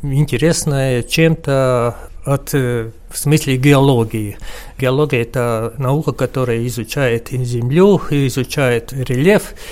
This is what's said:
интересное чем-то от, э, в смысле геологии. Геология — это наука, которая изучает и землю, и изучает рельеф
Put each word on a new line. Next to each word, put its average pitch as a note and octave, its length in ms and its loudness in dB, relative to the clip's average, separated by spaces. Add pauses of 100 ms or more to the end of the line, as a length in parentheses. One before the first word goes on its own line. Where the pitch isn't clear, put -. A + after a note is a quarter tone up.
интересное C#3 960 0
чем-то C3 920 2 (280)
от, C#3 300 -2
э, A#2+ 380 -2 (180)
в - 80 -10
смысле C#3+ 400 2
геологии. B2+ 800 2 (400)
Геология — C3 460 0
это A#2 560 -2
наука, C#3 320 0
которая B2 560 -2
изучает A#2 680 -2
и B2+ 100 -2
землю, C3 560 2 (120)
и C#3+ 160 2
изучает B2 680 -2
рельеф C3+ 600 2 (180)